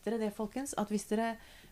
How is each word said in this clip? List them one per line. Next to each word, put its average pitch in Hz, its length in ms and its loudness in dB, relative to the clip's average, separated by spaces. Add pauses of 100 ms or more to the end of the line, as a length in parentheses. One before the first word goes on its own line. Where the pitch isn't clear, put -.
dere 226 160 2
det, 214 160 2
folkens, 254 440 -2
at 208 120 2
hvis 208 160 2
dere, 226 280 2 (360)